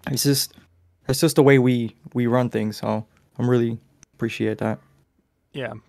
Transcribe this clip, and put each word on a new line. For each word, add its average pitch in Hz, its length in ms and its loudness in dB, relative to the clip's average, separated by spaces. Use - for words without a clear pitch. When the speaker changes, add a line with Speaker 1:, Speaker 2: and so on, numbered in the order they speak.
Speaker 1:
it's 135 140 -4
just, 139 300 -2
it's 135 140 -2
just 160 140 2
the 151 80 8
way 139 160 8
we, 120 360 0
we 123 140 -2
run 123 220 2
things. 107 280 -4
So 110 280 -4
I'm 123 120 -2
really 117 280 0
appreciate 110 420 -6
that. 107 220 -6
Speaker 2:
Yeah, 120 200 -10